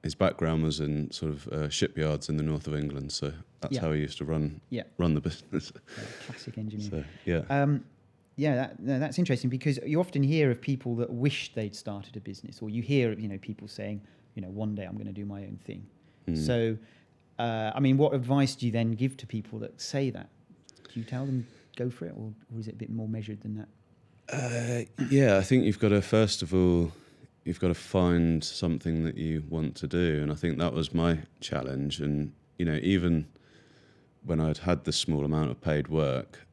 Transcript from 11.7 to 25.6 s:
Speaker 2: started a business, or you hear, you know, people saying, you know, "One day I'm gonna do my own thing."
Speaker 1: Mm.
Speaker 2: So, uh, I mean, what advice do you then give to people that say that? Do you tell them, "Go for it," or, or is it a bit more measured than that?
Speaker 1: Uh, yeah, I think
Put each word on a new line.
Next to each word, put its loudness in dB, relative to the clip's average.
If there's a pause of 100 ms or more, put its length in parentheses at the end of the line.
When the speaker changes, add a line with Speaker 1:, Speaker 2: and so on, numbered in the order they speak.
Speaker 2:
started -12
a -10
business, -14
or -8
you -4
hear, 4
you -6
know, -6
people -10
saying, -8 (360)
you -8
know, -10
"One -4
day -6
I'm -8
gonna -8
do -8
my -8
own -12
thing." -10 (440)
Speaker 1:
Mm. 0
Speaker 2:
So, 2 (640)
uh, 0
I -2
mean, 6
what 4
advice 2
do -4
you 2
then 2
give -2
to -14
people -8
that -12
say -2
that? -14 (640)
Do -6
you -8
tell -6
them, -4 (260)
"Go -4
for -10
it," -10
or, -10 (220)
or -8
is -10
it -12
a -16
bit -10
more -6
measured -6
than -8
that? -12 (640)
Speaker 1:
Uh, -2 (280)
yeah, 8
I 6
think 4